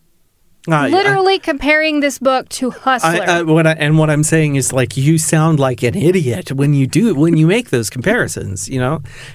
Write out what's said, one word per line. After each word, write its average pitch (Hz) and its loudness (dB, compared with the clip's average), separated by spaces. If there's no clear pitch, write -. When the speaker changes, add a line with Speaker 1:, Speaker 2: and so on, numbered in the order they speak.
Speaker 1:
I, 269 0
I 262 -2
Speaker 2:
Literally 392 2
comparing 302 -2
this 277 -2
book 262 -2
to 254 -6
Hustler. 240 -2
Speaker 1:
I, 175 0
I, - -2
what 160 4
I, 160 4
and 156 2
what 156 4
I'm 151 2
saying 156 2
is, 135 -2
like, 131 -2
you 147 2
sound 156 2
like 127 0
an 120 0
idiot 170 0
when 143 0
you 135 2
do, 190 0
when 165 2
you 156 4
make 233 0
those 117 -2
comparisons, 123 -4
you 131 -4
know? 143 -2